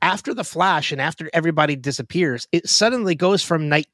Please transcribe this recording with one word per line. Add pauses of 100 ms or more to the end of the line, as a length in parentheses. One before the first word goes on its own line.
after
the
flash
and
after
everybody
disappears,
it
suddenly
goes
from
night